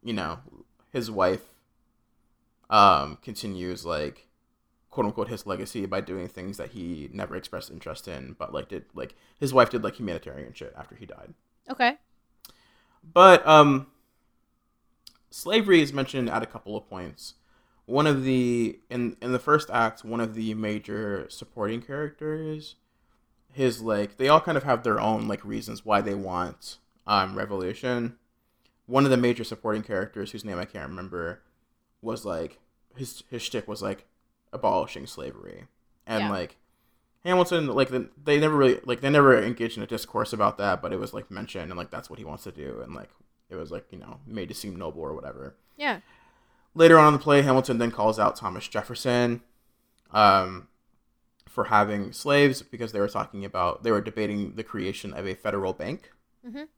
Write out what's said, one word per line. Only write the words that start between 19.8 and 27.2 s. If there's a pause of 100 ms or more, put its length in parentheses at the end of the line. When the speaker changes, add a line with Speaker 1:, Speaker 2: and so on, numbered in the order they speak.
Speaker 1:
one
of
the
major
supporting
characters, (760)
his,
like,
they
all
kind
of
have
their
own,
like,
reasons
why
they
want, (300)
um,